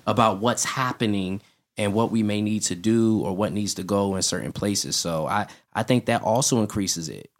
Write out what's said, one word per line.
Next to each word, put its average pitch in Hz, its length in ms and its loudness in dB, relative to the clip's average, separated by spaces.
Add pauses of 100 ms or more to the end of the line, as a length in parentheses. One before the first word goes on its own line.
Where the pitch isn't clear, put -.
about 110 360 4
what's 117 240 0
happening 104 760 -2 (340)
and 101 180 0
what 113 160 2
we 110 140 2
may 104 180 0
need 107 220 0
to 95 100 -2
do 110 460 2
or 92 160 -2
what 98 160 0
needs 101 220 -2
to 92 100 -8
go 98 320 0
in 92 60 -2
certain - 300 -2
places. - 440 -2
So 80 320 -2
I, 104 180 -2 (260)
I 113 120 -2
think 127 220 2
that 117 160 2
also 120 380 2
increases 92 480 -2
it, 50 320 -14